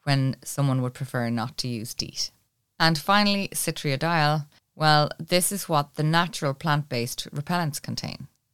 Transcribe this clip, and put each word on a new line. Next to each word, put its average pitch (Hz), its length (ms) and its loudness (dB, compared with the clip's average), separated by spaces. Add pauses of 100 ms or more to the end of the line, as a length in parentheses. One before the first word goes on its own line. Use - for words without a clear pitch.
when 135 380 2
someone 135 400 0
would 123 120 -2
prefer 123 360 -4
not 117 280 -4
to 131 100 -6
use 117 260 -6
deet. - 380 -6 (480)
And 165 180 4
finally, 202 520 2
Citriodiol, 151 960 0 (280)
well, 151 360 4 (100)
this 175 320 2
is 196 160 -6
what 147 280 0
the 156 80 0
natural 160 500 0
plant-based 143 800 -2
repellents 151 480 -2
contain. - 460 -8 (260)